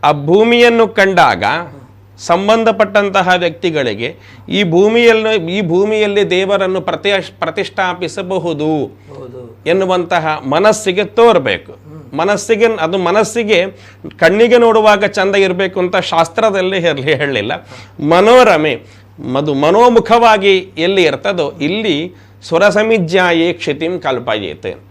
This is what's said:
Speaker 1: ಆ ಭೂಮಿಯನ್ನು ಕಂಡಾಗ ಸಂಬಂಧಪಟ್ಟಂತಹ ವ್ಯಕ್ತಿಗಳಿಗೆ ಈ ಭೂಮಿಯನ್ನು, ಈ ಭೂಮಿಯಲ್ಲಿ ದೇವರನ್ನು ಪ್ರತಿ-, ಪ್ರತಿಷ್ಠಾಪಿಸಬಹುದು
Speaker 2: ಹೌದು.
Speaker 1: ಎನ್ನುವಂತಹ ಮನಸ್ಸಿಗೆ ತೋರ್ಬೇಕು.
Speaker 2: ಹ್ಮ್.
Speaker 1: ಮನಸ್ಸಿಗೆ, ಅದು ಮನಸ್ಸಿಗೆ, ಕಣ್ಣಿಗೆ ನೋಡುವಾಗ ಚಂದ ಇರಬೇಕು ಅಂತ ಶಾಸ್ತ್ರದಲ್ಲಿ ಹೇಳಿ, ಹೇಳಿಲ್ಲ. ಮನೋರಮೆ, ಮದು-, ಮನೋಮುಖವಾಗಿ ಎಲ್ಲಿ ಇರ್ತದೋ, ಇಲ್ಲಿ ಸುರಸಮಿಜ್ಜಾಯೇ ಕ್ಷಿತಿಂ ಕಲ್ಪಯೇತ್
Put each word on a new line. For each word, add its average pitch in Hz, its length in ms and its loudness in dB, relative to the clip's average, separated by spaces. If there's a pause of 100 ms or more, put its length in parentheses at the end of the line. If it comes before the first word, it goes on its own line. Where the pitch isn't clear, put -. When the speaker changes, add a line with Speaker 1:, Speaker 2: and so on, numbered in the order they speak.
Speaker 1:
ಆ 147 80 2
ಭೂಮಿಯನ್ನು 226 760 2
ಕಂಡಾಗ 175 560 2 (720)
ಸಂಬಂಧಪಟ್ಟಂತಹ 202 1160 0
ವ್ಯಕ್ತಿಗಳಿಗೆ 151 800 -4 (320)
ಈ 196 140 0
ಭೂಮಿಯನ್ನು, 220 720 2
ಈ 185 280 -4
ಭೂಮಿಯಲ್ಲಿ 202 720 0
ದೇವರನ್ನು 190 500 -2
ಪ್ರತಿ-, 190 580 -6
ಪ್ರತಿಷ್ಠಾಪಿಸಬಹುದು 175 1300 -6 (180)
Speaker 2:
ಹೌದು. 127 580 -18 (240)
Speaker 1:
ಎನ್ನುವಂತಹ 175 760 -2
ಮನಸ್ಸಿಗೆ 196 600 0
ತೋರ್ಬೇಕು. 180 680 0
Speaker 2:
ಹ್ಮ್. 147 460 -16
Speaker 1:
ಮನಸ್ಸಿಗೆ, 202 480 0 (100)
ಅದು 170 220 -2
ಮನಸ್ಸಿಗೆ, 208 680 0 (520)
ಕಣ್ಣಿಗೆ 214 420 4
ನೋಡುವಾಗ 214 460 4
ಚಂದ 196 300 -2
ಇರಬೇಕು 190 460 0
ಅಂತ 180 160 -2
ಶಾಸ್ತ್ರದಲ್ಲಿ 190 840 -2
ಹೇಳಿ, 151 220 -2
ಹೇಳಿಲ್ಲ. 135 500 -2 (480)
ಮನೋರಮೆ, 170 840 4 (500)
ಮದು-, 139 260 -2
ಮನೋಮುಖವಾಗಿ 214 1200 2
ಎಲ್ಲಿ 185 260 0
ಇರ್ತದೋ, 156 560 -2
ಇಲ್ಲಿ 175 520 -4 (300)
ಸುರಸಮಿಜ್ಜಾಯೇ 180 1120 2
ಕ್ಷಿತಿಂ 160 480 -6
ಕಲ್ಪಯೇತ್ 107 800 -6 (100)